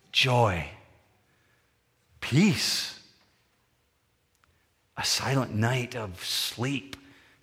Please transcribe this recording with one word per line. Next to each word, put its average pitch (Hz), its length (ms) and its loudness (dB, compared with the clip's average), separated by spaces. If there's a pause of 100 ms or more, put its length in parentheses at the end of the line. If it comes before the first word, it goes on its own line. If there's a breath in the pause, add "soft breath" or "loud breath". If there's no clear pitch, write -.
(120)
joy, 107 580 4 (1500)
peace. - 800 2 (2000)
A - 80 -8
silent 127 520 0
night 120 400 0
of 101 280 -10
sleep - 720 -4 (480 soft breath)